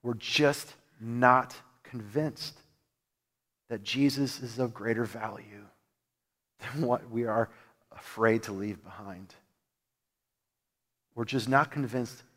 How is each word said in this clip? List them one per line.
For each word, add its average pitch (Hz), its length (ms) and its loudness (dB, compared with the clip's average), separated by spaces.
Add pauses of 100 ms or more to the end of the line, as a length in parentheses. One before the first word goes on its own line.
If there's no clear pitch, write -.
We're 120 100 -2
just 143 600 0 (240)
not 123 560 4 (260)
convinced 127 760 -6 (1080)
that 107 120 -6
Jesus 135 580 0
is 117 200 -10
of 123 120 0
greater 113 340 -2
value 107 600 -10 (960)
than 127 260 -6
what 120 240 0
we 117 160 -2
are 113 240 2 (420)
afraid 113 520 2
to 110 80 -8
leave 98 320 -6
behind. 95 500 -16 (1800)
We're 117 100 -4
just 120 240 -4
not 143 220 4
convinced 123 500 -4 (160)